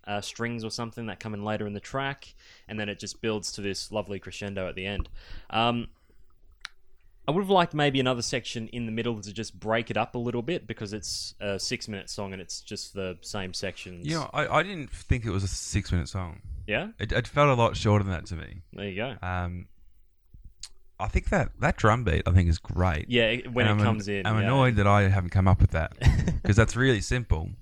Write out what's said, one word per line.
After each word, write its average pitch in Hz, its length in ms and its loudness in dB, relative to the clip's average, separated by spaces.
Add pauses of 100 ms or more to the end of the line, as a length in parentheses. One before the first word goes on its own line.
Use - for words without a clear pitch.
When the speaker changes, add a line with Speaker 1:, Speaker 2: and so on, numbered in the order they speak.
Speaker 1:
uh, 104 160 -4
strings 117 420 -6
or 110 60 -6
something 113 380 -8
that 101 120 -10
come 107 140 -8
in 101 100 -8
later 107 220 -2
in 101 80 -6
the 101 60 -6
track, 139 560 -8 (320)
and 107 120 -8
then 104 80 -4
it 101 120 -8
just - 220 -10
builds 107 320 -2
to 107 80 -10
this 98 300 -6
lovely 101 280 -4
crescendo 98 480 -6
at - 80 -8
the 92 100 -8
end. 98 240 -4 (400)
Um, 117 380 0 (1400)
I 143 40 -2
would 180 100 2
have 190 80 -4
liked 180 240 6
maybe 147 260 2
another 127 220 2
section 113 480 -6
in 120 160 -6
the 113 60 -6
middle 113 300 -2
to 101 120 -12
just 98 260 -10
break 113 320 -2
it 101 60 0
up 117 180 -2
a - 20 -2
little 120 240 -2
bit, 160 240 -4
because 107 280 -8
it's - 480 -8
a 98 180 -2
six-minute 107 500 -6
song 98 240 -8
and 95 80 -10
it's - 200 -12
just - 320 -12
the 92 280 -6
same 92 320 -8
sections. 90 540 -8
Speaker 2:
You 156 80 -2
know, 147 180 -4
I, 147 140 -2
I 151 160 2
didn't 175 280 -8
think 120 340 -10
it 110 60 -2
was 95 120 -2
a 98 40 -2
six-minute - 640 -2
song. 90 320 -10 (260)
Speaker 1:
Yeah? 135 220 -4 (100)
Speaker 2:
It, - 120 -6
it 120 160 -2
felt 147 220 4
a 135 120 4
lot 117 140 4
shorter 104 300 4
than 95 80 -2
that 78 140 -6
to 82 80 -8
me. 73 260 -12 (120)
Speaker 1:
There 101 140 -8
you 95 80 -8
go. 113 260 -6
Speaker 2:
Um, 90 460 -4 (1300)
I 101 80 -4
think - 200 2
that, 180 300 2
that - 160 2
drum 113 300 4
beat, 82 200 2
I - 60 2
think, 87 160 8
is 82 120 2
great. 87 500 0
Speaker 1:
Yeah, 120 160 4
it, 120 280 -2
when 120 140 4
Speaker 2:
And 107 40 6
Speaker 1:
it - 20 4
Speaker 2:
I'm 104 60 4
an-, 107 60 6
Speaker 1:
comes 107 220 2
in, 98 180 -2
Speaker 2:
I'm 110 120 2
Speaker 1:
yeah. 107 80 4
Speaker 2:
annoyed 127 320 4
that 101 100 6
I 101 220 6
haven't 95 220 2
come 95 180 6
up 90 100 6
with - 120 8
that, 80 260 -2 (420)
Speaker 1:
<laughs> - 60 -6
Speaker 2:
'cause 98 100 6
that's 113 220 6
really 123 240 4
simple. 90 480 -2 (120)